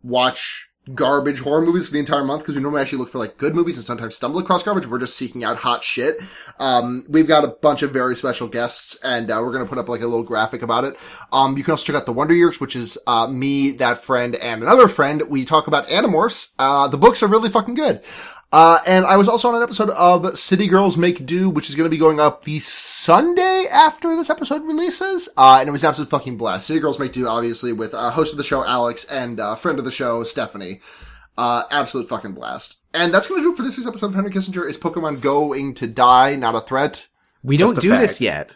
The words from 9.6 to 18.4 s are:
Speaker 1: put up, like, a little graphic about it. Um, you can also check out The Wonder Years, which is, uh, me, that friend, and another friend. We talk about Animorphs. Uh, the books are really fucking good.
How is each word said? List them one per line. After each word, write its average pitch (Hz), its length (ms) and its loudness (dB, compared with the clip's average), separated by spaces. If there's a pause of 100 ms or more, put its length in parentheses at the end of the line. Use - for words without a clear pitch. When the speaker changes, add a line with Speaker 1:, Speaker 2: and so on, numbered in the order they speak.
Speaker 1:
put 127 140 -8
up, 117 100 -6
like, 117 140 -6
a 120 40 -4
little 117 180 -2
graphic 113 360 -4
about 120 240 -2
it. 135 120 -8 (360)
Um, 135 240 2
you 139 80 -6
can 165 60 -2
also 151 140 -2
check 151 120 -4
out 135 80 -2
The 123 80 -6
Wonder 147 220 2
Years, 170 260 2
which 131 160 -8
is, 117 300 -10
uh, 117 220 0
me, 139 420 -2
that 123 340 -2
friend, 123 300 -2
and 113 280 -6
another 220 260 6
friend. 151 420 0
We 135 140 -2
talk 156 220 2
about 147 220 0
Animorphs. 196 600 0 (100)
Uh, 139 300 2
the 139 100 -4
books 233 240 6
are 208 60 2
really 220 200 2
fucking 214 260 -2
good. 285 260 -2 (520)